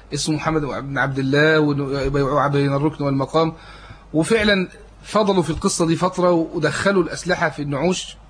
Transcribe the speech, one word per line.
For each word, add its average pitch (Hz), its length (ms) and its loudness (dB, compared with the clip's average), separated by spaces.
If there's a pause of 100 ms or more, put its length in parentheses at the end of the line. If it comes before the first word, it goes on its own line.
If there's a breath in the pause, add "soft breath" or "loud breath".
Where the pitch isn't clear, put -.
(140)
اسمه 147 220 -2
محمد 156 260 -2
بن 135 360 -6
عبد 135 200 -2
الله 147 420 4
وإنه 143 400 0
يبايعوه 135 480 0
بين 143 240 0
الركن 143 320 -2
والمقام. 139 480 0 (600 loud breath)
وفعلًا 202 560 2 (340)
فضلوا 196 400 2
في 151 80 -4
القصة 170 360 -2
دي 165 100 2
فترة، 180 340 0
ودخلوا 170 720 0
الأسلحة 165 460 -2
في 147 140 -8
النعوش 143 540 -2 (140)